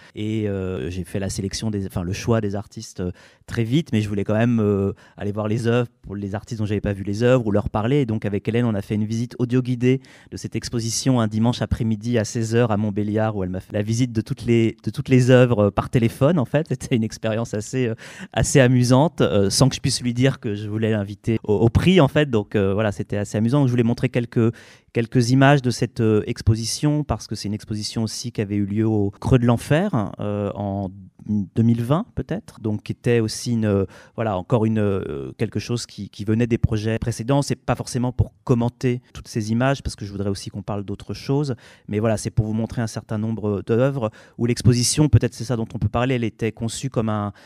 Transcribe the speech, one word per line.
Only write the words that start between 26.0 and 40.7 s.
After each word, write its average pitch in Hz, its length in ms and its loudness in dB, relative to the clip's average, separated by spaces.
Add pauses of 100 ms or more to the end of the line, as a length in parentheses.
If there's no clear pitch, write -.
euh, 107 260 4
exposition, 120 800 0
parce 113 220 -6
que - 80 -8
c'est 101 140 -8
une 101 60 -2
exposition 107 500 -6
aussi - 280 -8
qui - 80 -6
avait 101 160 -2
eu 101 80 0
lieu 104 220 0
au 104 240 2
Creux - 280 2
de 117 60 2
l'Enfer, 123 760 0
euh, 104 340 -2
en 98 360 -4 (360)
deux 104 360 0
mille 117 200 4
vingt 147 220 0 (100)
peut-être, - 460 -8
donc 107 220 -4
qui - 100 -10
était 120 280 0
aussi 110 320 -4
une, 113 120 0
euh, 98 220 2 (280)
voilà, 110 220 -2
encore 107 300 0
une, 110 120 2
euh, 92 600 -2
quelque 110 200 -4
chose 117 280 -6
qui, - 240 -14
qui - 120 -16
venait 110 240 0
des 113 120 0
projets 110 400 -2
précédents. 117 420 -2
C'est 131 160 -4
pas - 180 -4
forcément 120 380 -4
pour - 220 -2 (100)
commenter 123 560 0 (140)
toutes - 140 -18
ces 110 220 -4
images, 131 320 0
parce - 140 -8
que - 80 -10
je 101 80 -10
voudrais 98 160 -4
aussi 98 220 -6
qu'on 104 100 -10
parle 101 240 -6